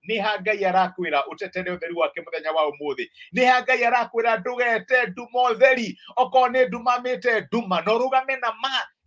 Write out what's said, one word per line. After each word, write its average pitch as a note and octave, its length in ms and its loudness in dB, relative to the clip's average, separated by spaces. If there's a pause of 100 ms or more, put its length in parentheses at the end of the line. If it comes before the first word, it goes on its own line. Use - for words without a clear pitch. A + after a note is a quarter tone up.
Nĩ A3 120 -2
ha G#3 200 -2
Ngai G3+ 220 -2
arakwĩra F3+ 640 0
ũtetere F3+ 500 -8
ũtheru E3+ 200 -8
wake D#3+ 240 -2
mũthenya D#3 340 -8
wa D#3+ 140 2
ũmũthĩ? C#3+ 380 -6 (280)
Nĩ B3 100 4
ha B3+ 160 4
Ngai B3 220 0
arakwĩra A#3 560 0
ndũgete A#3+ 680 0
nduma A#3+ 320 -8 (120)
ũtheri? B3 460 2 (200)
Okorwo B3+ 300 4
nĩ B3+ 200 2
ndumamĩte B3 800 -2
nduma, F#3+ 340 -2
na F#3+ 100 0
ũrũgame C4 480 0
na A#3 120 -2
ma A3 180 -6 (380)